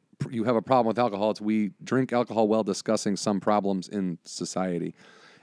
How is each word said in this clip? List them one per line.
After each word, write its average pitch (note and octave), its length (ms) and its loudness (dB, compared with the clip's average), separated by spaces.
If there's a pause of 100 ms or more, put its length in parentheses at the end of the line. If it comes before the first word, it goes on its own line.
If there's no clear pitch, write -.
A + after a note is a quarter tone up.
(180)
pr-, - 140 -6
you A2+ 120 -2
have A#2+ 120 2
a A2 60 2
problem B2 260 4
with G#2 100 0
alcohol. G#2+ 320 2
It's G2+ 100 -4
we G#2+ 300 0 (140)
drink B2+ 280 0
alcohol A2+ 360 2
while A2 160 2
discussing G#2 500 0
some G2+ 260 0
problems G2 480 0
in F#2 360 -4
society. F2 680 -4 (480)